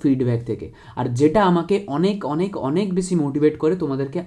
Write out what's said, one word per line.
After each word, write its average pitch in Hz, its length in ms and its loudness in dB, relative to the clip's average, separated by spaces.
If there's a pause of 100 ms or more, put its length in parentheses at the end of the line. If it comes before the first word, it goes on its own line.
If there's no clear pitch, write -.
ফিডব্যাক 127 420 2
থেকে, 92 260 -6 (260)
আর 123 180 -2
যেটা 156 300 4
আমাকে 180 420 2
অনেক, 190 400 0
অনেক, 190 300 -2
অনেক 180 380 -2
বেশি 185 200 -2
মোটিভেট 151 440 2
করে 170 180 0
তোমাদেরকে 139 500 -4